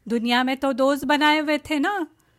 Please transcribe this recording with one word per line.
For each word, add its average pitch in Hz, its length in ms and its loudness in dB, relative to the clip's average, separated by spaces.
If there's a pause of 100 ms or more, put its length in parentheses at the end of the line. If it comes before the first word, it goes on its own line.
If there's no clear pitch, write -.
دنیا 233 380 0
میں 262 120 0
تو 269 180 -2
دوست 269 320 0
بنائے 302 360 2
ہوئے 302 180 -2
تھے 302 200 -4
نا، 392 200 -2 (400)